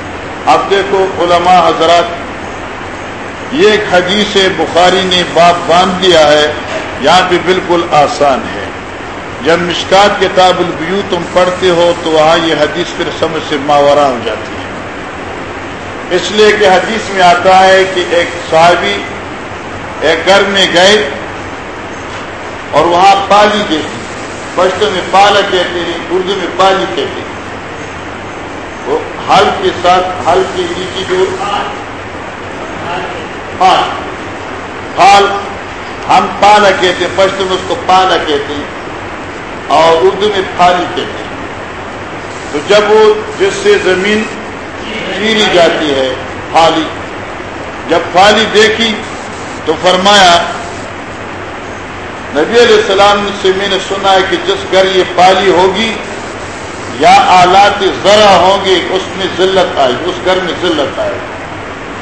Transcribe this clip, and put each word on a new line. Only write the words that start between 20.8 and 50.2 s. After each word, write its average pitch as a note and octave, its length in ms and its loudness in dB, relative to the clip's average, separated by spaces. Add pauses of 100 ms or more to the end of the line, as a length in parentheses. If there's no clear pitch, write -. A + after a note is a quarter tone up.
اور D3+ 140 4
وہاں F3+ 300 6 (120)
پالی G#3 420 4
دیکھی، D3+ 300 -4 (560)
پشتو F#3+ 380 0
میں F3+ 80 -2 (100)
پالا G3+ 300 4 (100)
کہتے F3 280 -2
ہیں، E3+ 180 -6 (120)
اردو F#3 280 -2
میں F3 100 -4 (100)
پالی F#3 280 2 (100)
کہتے C#3 60 -2
ہیں۔ A#2 320 -8 (1500)
وہ D3 140 -2 (300)
ہل F#3+ 200 4 (120)
کے F#3 80 0 (120)
ساتھ، F3+ 480 0
ہل F3+ 120 4 (140)
کے F3+ 60 -2 (160)
نیچے F#3 320 -6
جو F#3 160 2 (2250)
پال، F#3 240 2 (1120)
پال، G3+ 280 6 (840)
ہم F#3+ 180 4 (120)
پالا G3+ 320 6
کہتے F3+ 340 0
ہیں، E3+ 100 -4
پشتو F#3+ 280 0
میں F#3 120 -2
اس F3+ 120 -4
کو E3+ 80 -4 (100)
پالا F#3 320 4
کہتے D3 360 -2
ہیں D3 100 -8 (1040)
اور E3 340 4
اردو F#3+ 340 2
میں F#3 80 0 (140)
پھالی F3+ 280 4 (100)
کہتے - 280 -6
ہیں۔ - 240 -12 (1040)
تو C#3+ 160 -4
جب G#3 240 4
وہ G#3+ 220 6 (260)
جس F#3+ 140 0 (100)
سے G3+ 200 6
زمین F#3+ 400 0 (920)
چیری G#3+ 360 0
جاتی E3 420 2
ہے، C3 180 0 (380)
پھالی، D#3+ 320 4 (1080)
جب E3 100 2 (120)
پھالی G#3 420 4
دیکھی A3 420 2 (720)
تو D#3 160 0
فرمایا، F#3 640 4 (1900)